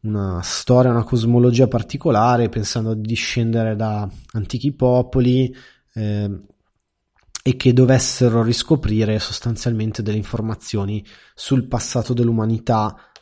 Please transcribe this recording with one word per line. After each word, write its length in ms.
una 400
storia, 480
una 120
cosmologia 640
particolare, 800
pensando 460
di 80
discendere 720
da 340
antichi 400
popoli, 800
ehm, 520
e 140
che 160
dovessero 720
riscoprire 760
sostanzialmente 840
delle 160
informazioni 840
sul 320
passato 460
dell'umanità 840